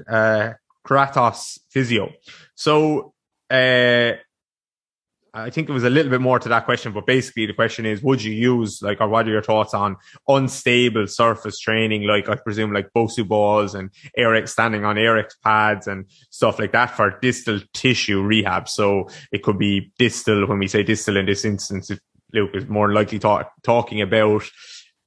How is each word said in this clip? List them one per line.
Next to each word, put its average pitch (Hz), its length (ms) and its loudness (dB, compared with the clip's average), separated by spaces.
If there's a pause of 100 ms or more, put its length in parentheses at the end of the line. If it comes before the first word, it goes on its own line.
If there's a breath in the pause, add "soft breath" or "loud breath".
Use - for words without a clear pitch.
(100)
uh, 110 440 2 (300)
Kratos 135 720 0 (120)
Physio. 117 420 -2 (420 loud breath)
So, 151 600 0 (360)
uh, 123 640 4 (1200)
I 113 180 -12
think 151 180 -4
it 147 40 -4
was 123 120 0
a 123 60 4
little 143 200 2
bit 127 100 2
more 127 180 4
to 120 100 -6
that 117 160 2
question, 120 280 -2
but 101 140 -8
basically 123 400 0
the 104 60 -6
question 113 340 -2
is, 107 160 -4
would 131 200 0
you 110 100 -6
use, 117 500 0
like, 101 180 -4
or 110 80 0
what 110 200 2
are - 20 -2
your 107 120 0
thoughts 107 300 0
on 101 240 -2 (300 loud breath)
unstable 123 800 2
surface 110 540 -2
training? 110 440 0
Like, 104 240 0
I 107 60 0
presume, 107 380 -4
like, 101 220 -4
Bosu 113 340 0
balls 104 460 2
and 95 160 -10 (260 loud breath)
Eric, 113 320 2
standing 113 360 0
on 104 140 0
Eric 110 320 2 (140)
pads 107 420 2
and 95 200 -8 (240 soft breath)
stuff - 280 0
like 104 140 -4
that 120 240 2
for 101 240 2
distal 117 400 -2 (120)
tissue 104 480 0
rehab. 98 480 0
So 101 400 0 (220 loud breath)
it 104 120 -4
could 101 160 0
be 101 400 -2
distal. 107 480 0
When 101 120 -2
we 98 80 -2
say 104 160 0
distal 104 360 -2
in 92 80 0
this 98 180 -2
instance, 101 460 -6
if 101 100 -10 (320)
Luke 101 220 -6
is 95 120 -8
more 104 260 0
likely 107 260 0
ta-, 104 300 0 (140)
talking 117 380 0
about 107 440 2 (640 loud breath)